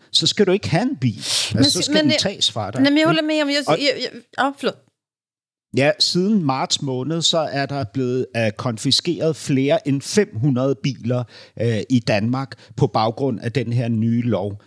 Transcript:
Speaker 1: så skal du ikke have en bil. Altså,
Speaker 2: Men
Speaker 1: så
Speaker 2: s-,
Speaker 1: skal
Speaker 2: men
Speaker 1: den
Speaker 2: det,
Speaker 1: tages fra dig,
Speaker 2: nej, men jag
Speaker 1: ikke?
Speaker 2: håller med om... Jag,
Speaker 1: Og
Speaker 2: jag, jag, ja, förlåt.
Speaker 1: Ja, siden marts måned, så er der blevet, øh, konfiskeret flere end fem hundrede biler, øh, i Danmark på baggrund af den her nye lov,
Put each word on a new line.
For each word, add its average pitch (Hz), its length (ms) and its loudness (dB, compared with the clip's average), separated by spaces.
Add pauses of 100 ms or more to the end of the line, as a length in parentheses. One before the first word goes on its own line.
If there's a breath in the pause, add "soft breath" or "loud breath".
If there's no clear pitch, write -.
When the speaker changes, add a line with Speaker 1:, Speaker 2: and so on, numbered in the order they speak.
(120 soft breath)
Speaker 1:
så - 140 0
skal 202 200 2
du 180 60 2
ikke - 160 -2
have 165 140 2
en 262 140 -2
bil. 120 200 0
Altså, - 380 -4
Speaker 2:
Men 262 100 4
Speaker 1:
så 339 180 2
Speaker 2:
s-, - 20 -2
Speaker 1:
skal 294 100 -2
Speaker 2:
men 311 100 4
Speaker 1:
den 294 60 4
Speaker 2:
det, 302 80 2
Speaker 1:
tages - 340 0
fra 104 180 -6
dig, 165 100 -4
Speaker 2:
nej, 285 100 4
men 285 80 4
jag - 20 4
Speaker 1:
ikke? 311 80 4
Speaker 2:
håller 320 140 2
med 302 200 0
om... 285 80 0
Jag, 285 160 0
Speaker 1:
Og 294 140 2
Speaker 2:
jag, 285 100 0 (120)
jag, 233 200 -10 (160)
ja, 277 200 0
förlåt. - 240 -4 (920)
Speaker 1:
Ja, 139 220 4
siden 190 460 2
marts 139 380 -2
måned, 139 400 -4
så 165 160 2
er 139 280 -2
der 139 180 -4
blevet, 127 420 -2 (100)
øh, 113 160 2
konfiskeret 135 840 -2
flere 143 520 0
end 135 140 0
fem 202 340 2
hundrede 131 460 2
biler, 123 420 -2 (360 loud breath)
øh, 113 200 0 (100)
i 127 100 4
Danmark 120 540 -2 (220 loud breath)
på 131 100 4
baggrund 117 560 0
af 117 100 -6
den 117 200 -2
her 120 160 0
nye 117 340 0
lov, 101 440 -2